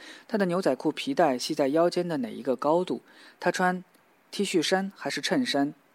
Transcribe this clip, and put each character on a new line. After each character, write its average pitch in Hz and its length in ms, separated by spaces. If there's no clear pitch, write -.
他 220 100
的 196 80
牛 175 160
仔 156 140
裤 151 160
皮 - 200
带 139 240
系 147 200
在 143 100
腰 165 240
间 175 160
的 165 120
哪 120 100
一 107 120
个 123 140
高 160 300
度， 135 180
他 180 100
穿 180 320
T - 140
恤 185 180
衫 190 320
还 - 160
是 143 100
衬 143 240
衫， 143 300